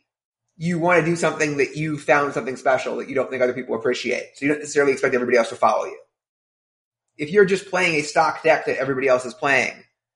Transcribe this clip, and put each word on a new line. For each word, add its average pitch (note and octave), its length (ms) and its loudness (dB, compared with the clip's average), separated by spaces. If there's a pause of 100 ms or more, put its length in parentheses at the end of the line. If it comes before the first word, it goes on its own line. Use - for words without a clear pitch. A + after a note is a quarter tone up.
(580)
you E3+ 220 -2
wanna E3+ 260 4
do E3+ 100 0
something D3+ 420 -2
that C3+ 200 0
you D#3 200 -4
found C#3+ 360 0
something B2+ 240 -6
special B2+ 400 -2
that - 100 -8
you C3 80 -6
don't B2+ 140 -2
think B2+ 120 -2
other B2 120 2
people A#2+ 220 -6
appreciate. A#2 640 -4
So C#3 80 -6
you D3 60 2
don't D3 80 -2
necessarily C#3+ 320 0
expect B2+ 240 0
everybody B2 220 2
else A2+ 120 2
to A#2+ 60 -10
follow G#2+ 300 2
you. - 140 -12 (1160)
If D3+ 120 -6
you're G3+ 160 6
just F#3+ 240 -2
playing F3+ 260 0
a D3 80 0
stock D#3+ 400 0
deck D#3 220 4
that B2+ 120 -2
everybody C3+ 300 -2
else B2+ 180 2
is A2+ 80 -12
playing C3 520 0 (300)